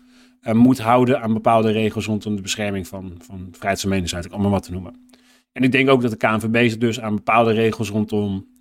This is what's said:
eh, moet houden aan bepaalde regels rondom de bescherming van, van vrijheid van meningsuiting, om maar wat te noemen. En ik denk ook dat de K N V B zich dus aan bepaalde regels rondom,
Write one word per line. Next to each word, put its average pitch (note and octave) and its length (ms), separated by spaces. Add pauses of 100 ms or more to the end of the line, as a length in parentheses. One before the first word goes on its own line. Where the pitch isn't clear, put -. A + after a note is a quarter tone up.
(400)
eh, A2+ 140
moet B2 240
houden B2 440
aan A2 100
bepaalde A2 380
regels G#2+ 360
rondom G#2+ 300
de G2 60
bescherming G2 460
van, F#2 260 (100)
van F#2 280
vrijheid G2 280
van G2 100
meningsuiting, F2+ 440
om G2+ 80
maar G2+ 80
wat G2 120
te E2+ 100
noemen. F2+ 360 (440)
En B2 100
ik C3 100
denk C3 160
ook C3 140
dat A#2+ 80
de A2 60
K - 60
N A2 180
V A2 100
B A2+ 60 (140)
zich A2 80
dus A#2 220
aan A2 140
bepaalde A2+ 380
regels A2 380
rondom, G#2 560 (140)